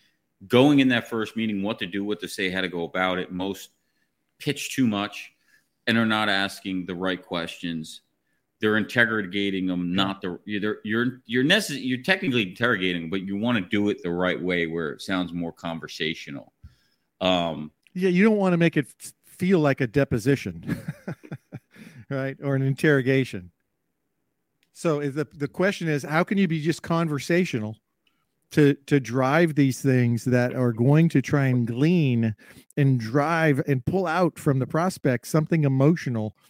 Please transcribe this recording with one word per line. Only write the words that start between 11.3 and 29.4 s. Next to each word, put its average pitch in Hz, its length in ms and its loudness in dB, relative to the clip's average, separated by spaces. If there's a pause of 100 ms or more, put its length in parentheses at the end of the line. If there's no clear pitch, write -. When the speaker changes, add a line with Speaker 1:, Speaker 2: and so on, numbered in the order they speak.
Speaker 1:
necess-, 165 380 0
you're 127 200 -4
technically 127 480 0
interrogating, 92 580 -2
but 95 140 -6
you 101 160 -6
wanna 113 240 -2
do 104 260 0
it - 140 -4
the 87 80 -4
right 87 280 0
way 87 280 -2
where 80 240 -6
it - 100 -14
sounds 90 320 -4
more 85 200 -6
conversational. 80 1000 -10 (720)
Um, 85 480 0 (220)
Speaker 2:
Yeah, 185 160 -2
you 180 160 4
don't 214 140 4
wanna 185 180 2
make 170 220 2
it 143 80 -2 (160)
f-, - 100 -16 (120)
feel 180 360 2
like 139 220 2
a 127 40 0
deposition, 117 960 -2 (680)
<laughs> - 600 -20
right? 135 340 -6
Or 139 120 0
an 135 80 2
interrogation. 135 880 2 (1200)
So 147 280 -2
is 143 140 -4
the, 147 200 -4
the 143 140 -6
question 180 380 -2
is, 147 160 -2
how 156 220 0
can 196 140 0
you 190 100 4
be 156 140 -2
just 156 200 -2
conversational 160 960 -2 (760)
to, 143 220 6 (120)
to 143 140 4
drive 135 540 2